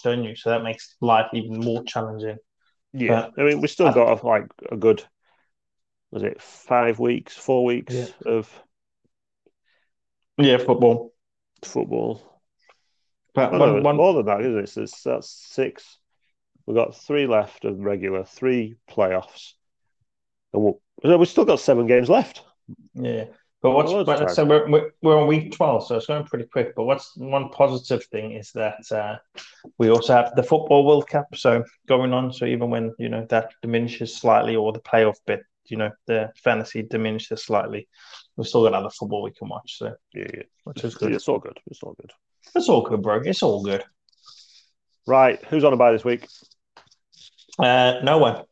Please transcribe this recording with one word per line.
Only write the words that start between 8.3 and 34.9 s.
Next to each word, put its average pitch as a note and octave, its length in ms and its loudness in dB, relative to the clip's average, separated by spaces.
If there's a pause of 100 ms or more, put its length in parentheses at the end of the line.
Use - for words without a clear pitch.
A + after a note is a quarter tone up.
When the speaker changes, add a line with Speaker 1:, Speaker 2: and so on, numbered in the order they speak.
Speaker 1:
Yeah, C3+ 200 6
football. A#2+ 540 2 (520)
Speaker 2:
football. - 680 -6 (1040)
Speaker 1:
But - 160 0
Speaker 2:
Oh, F3+ 60 0
Speaker 1:
one, A#2 200 4
Speaker 2:
no, - 40 -2
Speaker 1:
one D3 140 2
Speaker 2:
more F3 180 4
than A#2 120 0
that, G#2 160 0
isn't A#2+ 180 -2
it? G2 80 -8
So G#2+ 140 -10
it's, - 200 -14
that's B2+ 260 -6
six. - 680 -10 (680)
We've A2+ 100 -2
got A#2 200 0
three D3 300 -2
left G#2+ 380 -2
of G2+ 160 -6
regular, F#2+ 420 -4
three A#2 540 -4 (120)
playoffs. - 640 -4 (1000)
And G2+ 100 -2
we'll, G2+ 180 -2 (240)
so E3+ 140 6
we've E3+ 100 6
still - 160 2
got D#3+ 140 2
seven A#2+ 300 2
games B2 200 4
left. G#3 340 2 (520)
Speaker 1:
Yeah. A#2+ 300 -8 (360)
But B2+ 120 2
what's, D3+ 180 2
Speaker 2:
Loads F#3 180 -2
of D3 100 2
Speaker 1:
but, D3 80 0
Speaker 2:
time. - 100 -2
Speaker 1:
so D#3 80 4
we're, D3 260 4
we're, D3+ 200 2 (120)
we're D#3 180 6
on D3 60 2
week D#3 240 0
twelve, C#3 340 -2
so A#2+ 120 -4
it's - 100 -6
going D3 200 -4
pretty A#2 180 -8
quick. B2 320 -6
But A2+ 80 -4
what's C3+ 320 -4
one C3+ 320 -6
positive C3 560 -2
thing G#2+ 300 -10
is G#2+ 180 -18
that, G#2+ 260 -6 (140)
uh, G#2+ 240 -6 (600)
we A2+ 120 4
also A#2 240 4
have A#2+ 220 2
the B2 80 2
Football C#3+ 420 4
World D3 220 4
Cup, C#3+ 260 -4
so A#2+ 300 2 (240)
going B2+ 240 2
on. B2+ 200 -2
So B2 120 -8
even A#2+ 260 -4
when, A2+ 300 -6
you A#2 80 -6
know, A2+ 220 -8
that A#2 200 -2 (120)
diminishes A#2 520 -6
slightly A2+ 400 0
or A2 180 -2
the A2+ 60 -10
playoff A2 380 0 (100)